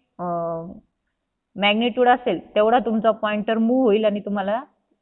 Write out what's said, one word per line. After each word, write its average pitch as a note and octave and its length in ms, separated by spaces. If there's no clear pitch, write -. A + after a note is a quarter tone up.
अं, E3+ 540
मॅग्निट्यूड A3+ 520
असेल B3 480
तेवढा A3 240
तुमचा A3 320
पॉइंटर G#3+ 460
मूव्ह A#3+ 260
होईल A3 220
आणि G#3 140
तुम्हाला G3+ 440